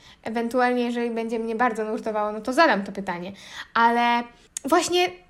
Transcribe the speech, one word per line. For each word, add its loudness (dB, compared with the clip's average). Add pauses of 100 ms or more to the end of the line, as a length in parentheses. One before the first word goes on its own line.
(220)
Ewentualnie, 0
jeżeli -2
będzie -4
mnie -4
bardzo 0
nurtowało, -4
no -8
to -4
zadam 4
to -12
pytanie. -8 (420)
Ale 4 (420)
właśnie 2 (200)